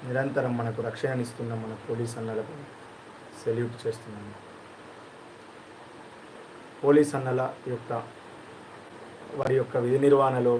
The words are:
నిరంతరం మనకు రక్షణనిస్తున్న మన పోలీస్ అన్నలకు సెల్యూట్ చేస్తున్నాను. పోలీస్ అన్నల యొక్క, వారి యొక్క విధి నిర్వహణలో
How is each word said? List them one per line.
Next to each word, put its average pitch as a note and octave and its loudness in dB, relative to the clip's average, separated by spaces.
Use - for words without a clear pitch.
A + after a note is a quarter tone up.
నిరంతరం C3 0
మనకు A#2 -2
రక్షణనిస్తున్న A#2+ -2
మన A2+ -8
పోలీస్ A#2 -2
అన్నలకు A2+ -4
సెల్యూట్ A#2+ 0
చేస్తున్నాను. G#2 -6
పోలీస్ C#3+ 8
అన్నల B2+ 2
యొక్క, A#2 -6
వారి C3 4
యొక్క B2+ -2
విధి B2+ 4
నిర్వహణలో B2+ 8